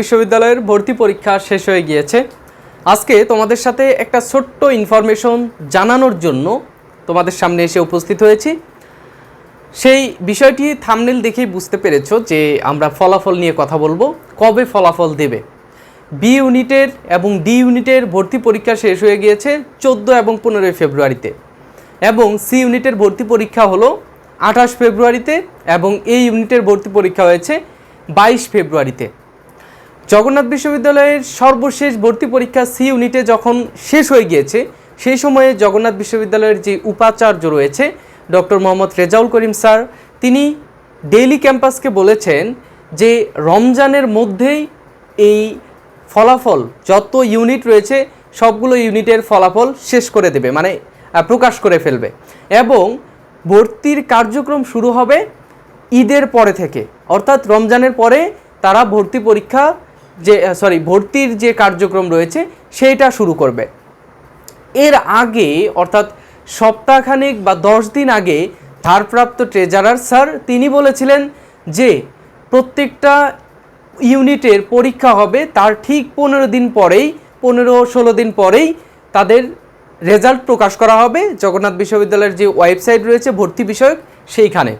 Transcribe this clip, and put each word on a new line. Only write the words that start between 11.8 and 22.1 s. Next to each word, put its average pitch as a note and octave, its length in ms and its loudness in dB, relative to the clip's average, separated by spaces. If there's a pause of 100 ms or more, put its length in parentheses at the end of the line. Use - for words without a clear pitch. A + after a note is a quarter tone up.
পেরেছো C#3+ 300 0 (160)
যে D#3 100 0 (300)
আমরা D3 180 -2 (100)
ফলাফল F#3+ 440 2
নিয়ে E3 180 -2
কথা D3 240 -4
বলবো, E3+ 220 0 (340)
কবে A3+ 320 2
ফলাফল E3+ 380 0 (100)
দেবে। B2 180 -2 (800)
বি A#3 200 2
ইউনিটের C4 480 0 (280)
এবং F#3+ 140 -2 (140)
ডি A3+ 180 0
ইউনিটের B3 400 2 (120)
ভর্তি F#3+ 320 -2
পরীক্ষা A3 280 0 (100)
শেষ F#3 200 2
হয়ে G3+ 180 2
গিয়েছে G#3 280 0 (340)
চোদ্দ G#3+ 220 0 (160)
এবং A3 120 -2 (100)
পনেরোই G3 360 0
ফেব্রুয়ারিতে, C#3 500 -2 (800)